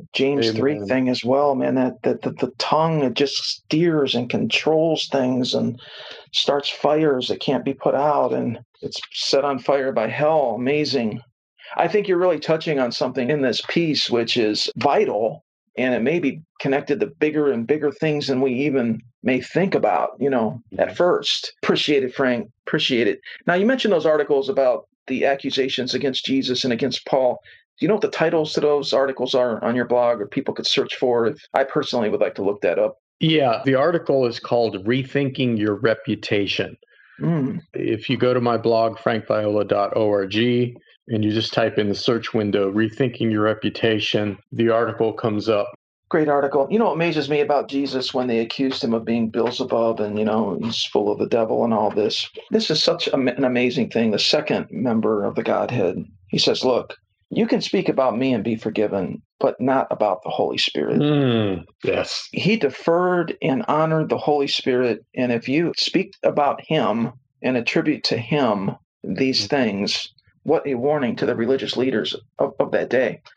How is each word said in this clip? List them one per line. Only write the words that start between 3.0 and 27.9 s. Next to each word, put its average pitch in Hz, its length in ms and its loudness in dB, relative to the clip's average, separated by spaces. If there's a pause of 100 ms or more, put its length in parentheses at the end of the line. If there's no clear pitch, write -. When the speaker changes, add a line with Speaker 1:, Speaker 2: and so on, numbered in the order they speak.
Speaker 1:
it 123 100 0
just 139 220 0
steers 156 800 0
and 123 140 -2
controls 156 840 0
things 127 420 0
and 117 260 -2 (540)
starts - 360 0
fires 147 580 2
that 95 140 -4
can't 127 240 0
be 135 80 -2
put 135 220 0
out, 135 380 2
and 123 260 -2 (220)
it's - 180 -10 (120)
set - 320 0
on 139 160 -2
fire 139 320 0
by 113 160 0
hell. 139 480 2
Amazing. 127 640 0 (560)
I 170 140 2
think 202 180 0
you're 185 100 2
really 175 220 2
touching 160 400 0
on 120 140 0
something 127 360 -2
in 151 120 0
this 120 260 0
piece, 160 420 0
which 117 280 0
is 107 400 0
vital, 120 680 2 (340)
and 127 160 0
it 110 80 0
may 151 180 0
be 151 220 -2 (180)
connected 147 420 -2
to 104 60 0
bigger 151 440 0
and 117 160 -2
bigger 147 240 0
things 147 360 -2
than 131 140 0
we 135 120 2
even 123 460 0 (220)
may 127 200 0
think 180 340 0
about, - 440 2
you 139 100 0
know, 123 300 0 (180)
at 82 120 2
Speaker 2:
Yeah. - 40 -12
Speaker 1:
first. - 680 0
Appreciate 151 420 2
it, 127 120 -6
Frank. 123 340 -2 (160)
Appreciate 127 420 0
it. - 120 0 (260)
Now, 170 100 4
you 190 100 2
mentioned 240 280 2
those 156 120 2
articles 147 440 2
about 127 360 0 (220)
the 131 180 0
accusations 135 680 -2
against 131 320 -2
Jesus 127 400 0
and 123 80 0
against 123 320 -2
Paul. 127 340 0 (400)
Do - 60 0
you - 20 2
know 208 80 4